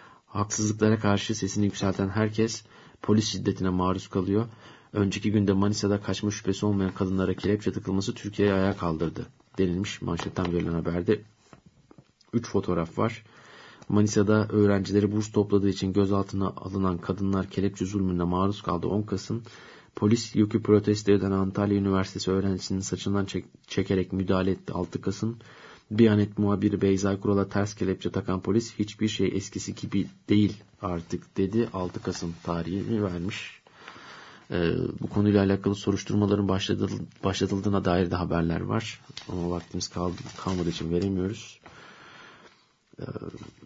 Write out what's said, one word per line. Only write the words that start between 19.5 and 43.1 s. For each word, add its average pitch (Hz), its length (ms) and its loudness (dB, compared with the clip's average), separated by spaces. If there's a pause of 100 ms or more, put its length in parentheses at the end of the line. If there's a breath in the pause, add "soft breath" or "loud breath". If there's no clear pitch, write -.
polis 110 400 2
yok'u 107 260 4
protesto 104 500 4
eden 98 200 4
Antalya 98 460 2
Üniversitesi 95 540 0
öğrencisinin 95 480 0
saçından 98 460 -2
çek-, 92 200 -6 (220)
çekerek 95 460 0
müdahale 95 380 2
etti. 92 220 -6
Altı 90 280 -4
Kasım, 110 360 -4 (540 loud breath)
Biyanet 104 460 6
muhabiri 101 440 2
Beyza 98 380 2
Kural'a 98 300 2
ters 101 260 -2
kelepçe 92 360 -2
takan 92 300 -2
polis, 110 380 -2
"Hiçbir 107 280 -4
şey 98 200 0
eskisi 95 480 -6
gibi 98 320 -2 (220)
değil 104 340 2 (180)
artık." 87 560 -6
dedi. 101 360 0
Altı 92 280 -6
Kasım 87 320 -6 (100)
tarihini 95 600 -2
vermiş. 92 580 -6 (920 loud breath)
Ee, 85 200 0 (300)
bu - 80 -6
konuyla 101 340 4
alakalı 98 320 2
soruşturmaların 101 720 0
başladı-, 98 420 0 (340)
başlatıldığına 98 640 0
dair 90 260 4
de 92 40 -2
haberler 85 460 0
var. 110 400 -4 (280)
Ama 87 220 -4
vaktimiz 87 360 -6
kaldı, 87 300 -4 (200)
kalmadığı 90 320 -2
için 82 220 -4
veremiyoruz. 95 680 -2 (1400 loud breath)
Ee, - 40 -14 (640)